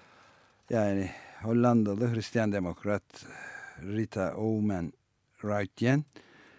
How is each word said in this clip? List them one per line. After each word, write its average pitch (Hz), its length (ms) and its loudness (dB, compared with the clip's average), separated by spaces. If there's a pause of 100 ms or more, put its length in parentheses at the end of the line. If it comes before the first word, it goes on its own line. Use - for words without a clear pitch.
(680)
yani 98 420 2 (300)
Hollandalı 117 720 4
Hristiyan 110 380 0
Demokrat 98 720 -2 (560)
Rita 101 520 -2
Oomen 104 600 -2 (500)
Ruijten 107 600 0 (560)